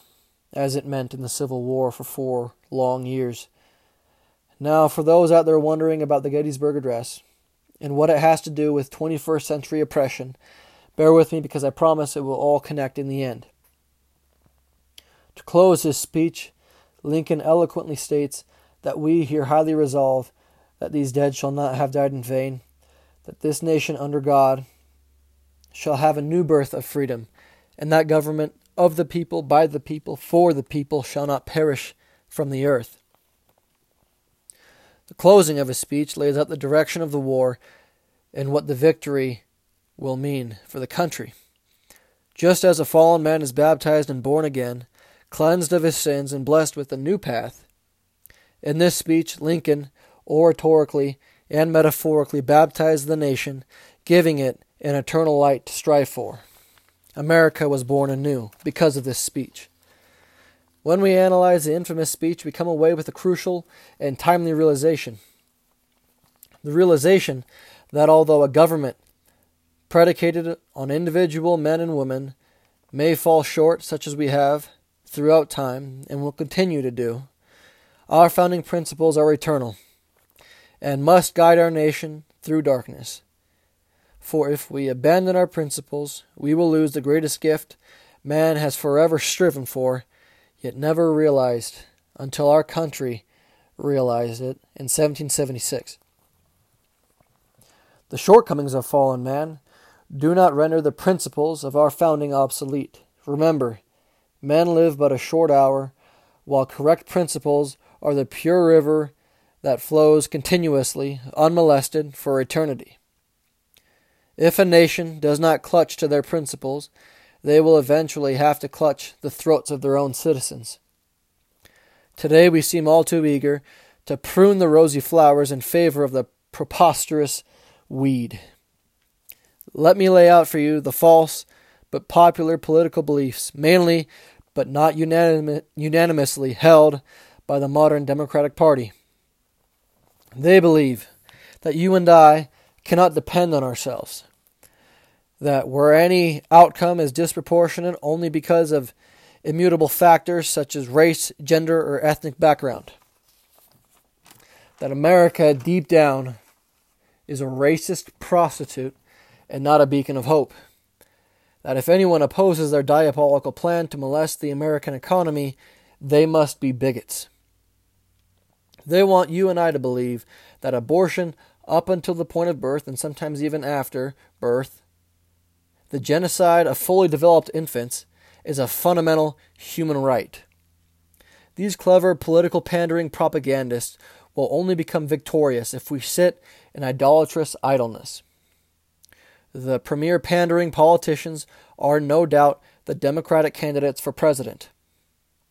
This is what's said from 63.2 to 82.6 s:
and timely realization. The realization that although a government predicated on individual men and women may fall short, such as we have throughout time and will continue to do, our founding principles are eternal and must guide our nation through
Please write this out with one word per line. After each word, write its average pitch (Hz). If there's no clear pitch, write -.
and 139
timely 170
realization. 147
The 147
realization 165
that 151
although 156
a 139
government 151
predicated 170
on 139
individual 165
men 156
and 165
women 135
may 151
fall 160
short, 165
such -
as 147
we 147
have 143
throughout 151
time 135
and 139
will 143
continue 160
to 127
do, 120
our 170
founding 180
principles 156
are 151
eternal 139
and 139
must 170
guide 170
our 170
nation 156
through 156